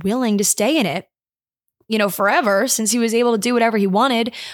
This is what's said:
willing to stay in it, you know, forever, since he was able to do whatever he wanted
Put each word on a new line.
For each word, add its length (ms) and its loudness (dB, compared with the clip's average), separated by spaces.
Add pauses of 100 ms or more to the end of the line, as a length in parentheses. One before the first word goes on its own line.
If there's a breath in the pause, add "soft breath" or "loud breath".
willing 340 0
to 60 0
stay 340 0
in 80 0
it, 240 -6 (760)
you 100 -2
know, 120 2
forever, 580 0
since 240 -2
he 80 -2
was 140 0
able 180 2
to 60 2
do 160 -2
whatever 240 2
he 100 2
wanted 460 0 (200 loud breath)